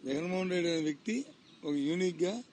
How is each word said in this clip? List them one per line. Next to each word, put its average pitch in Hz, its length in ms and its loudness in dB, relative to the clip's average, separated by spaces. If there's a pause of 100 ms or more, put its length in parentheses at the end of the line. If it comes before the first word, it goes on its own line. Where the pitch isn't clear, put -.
జగన్మోహన్ 180 460 -2
రెడ్డి 170 200 2
అనే 165 100 2
వ్యక్తి 180 440 -2 (400)
ఒక 147 100 0 (120)
యూనిక్‌గా 180 640 0